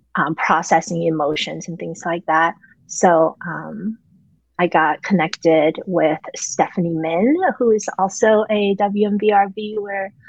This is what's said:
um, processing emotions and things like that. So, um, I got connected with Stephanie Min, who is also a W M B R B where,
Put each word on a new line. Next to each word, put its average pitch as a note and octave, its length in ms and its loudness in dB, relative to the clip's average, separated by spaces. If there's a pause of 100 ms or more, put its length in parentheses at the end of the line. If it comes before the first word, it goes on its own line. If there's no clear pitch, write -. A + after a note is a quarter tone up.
(160)
um, D#3 180 -2
processing E3+ 680 0
emotions D#3 640 -2
and E3+ 120 -10
things E3 260 -10
like E3+ 220 -6
that. E3 280 2 (340)
So, E3 580 2
um, D#3+ 500 -8 (640)
I F3 80 2
got D#3 360 2
connected D#3+ 760 2 (100)
with D#3+ 340 0 (160)
Stephanie E3+ 580 -2
Min, E3+ 400 0 (240)
who A#3 140 2
is G#3+ 160 -2 (100)
also G#3+ 520 2
a G3+ 240 0
W G3+ 340 0
M G3+ 80 0
B G#3 160 2
R G3+ 160 4
B G#3+ 320 -10
where, G3 320 -6 (160)